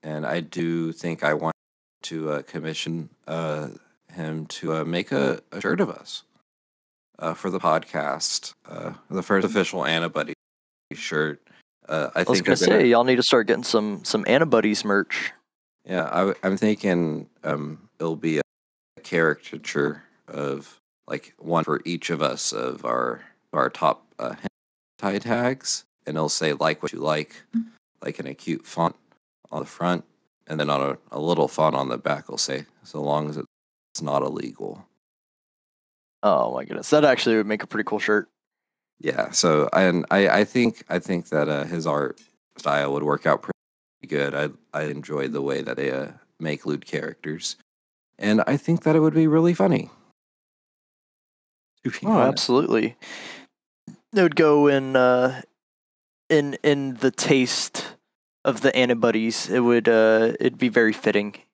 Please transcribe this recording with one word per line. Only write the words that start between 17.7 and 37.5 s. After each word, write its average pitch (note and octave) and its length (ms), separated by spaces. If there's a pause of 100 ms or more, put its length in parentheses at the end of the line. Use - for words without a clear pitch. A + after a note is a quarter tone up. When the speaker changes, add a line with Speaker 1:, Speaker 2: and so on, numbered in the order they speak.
Speaker 1:
it'll E2 180
be D#2 220
a C#2+ 40 (600)
caricature D2+ 1000 (260)
of, C#2+ 500 (300)
like, - 300
one E2 240
for D#2 220
each E2+ 260
of D#2 120
us C2 300
of B1+ 320
our, A#1+ 380 (300)
our C2 180
top, - 340 (140)
uh, B1 160 (640)
tie G2+ 220
tags, A#2+ 640 (220)
and D2+ 100
it'll D#2 120
say, D#2 240
"Like D#2 300
what D2+ 100
you - 60
like," D2+ 440 (600)
like, - 160
in D2+ 80
a C2+ 80
cute - 320
font E2+ 300 (560)
on C#2+ 80
the - 60
front, F2 380 (440)
and D#2+ 100
then D2 100
on C#2+ 120
a, C2+ 180 (180)
a C#2 40
little D#2+ 260
font D#2 300
on C2+ 120
the B1 80
back C#2+ 320
will - 100
say, C#2 280 (160)
"So - 180
long D2+ 300
as D2+ 60
it's - 680
not C#2+ 200
illegal." - 600 (1400)
Speaker 2:
Oh C2 300
my B1 100
goodness, - 260
that D3+ 140
actually B2 320
would G#2+ 100
make G#2+ 160